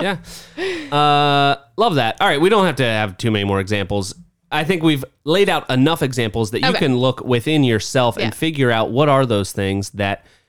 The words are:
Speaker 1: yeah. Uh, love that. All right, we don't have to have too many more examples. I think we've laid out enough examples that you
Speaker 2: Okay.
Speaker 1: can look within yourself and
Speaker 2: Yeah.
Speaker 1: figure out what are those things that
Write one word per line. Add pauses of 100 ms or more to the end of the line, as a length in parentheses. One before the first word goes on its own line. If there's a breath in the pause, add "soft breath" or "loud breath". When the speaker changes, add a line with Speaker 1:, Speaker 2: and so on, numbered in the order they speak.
Speaker 1:
yeah.
Uh, (220)
love
that.
All
right,
we
don't
have
to
have
too
many
more
examples. (380)
I
think
we've (180)
laid
out
enough
examples
that
you
Speaker 2:
Okay.
Speaker 1:
can
look
within
yourself
and
Speaker 2:
Yeah.
Speaker 1:
figure
out
what
are
those
things
that (240 soft breath)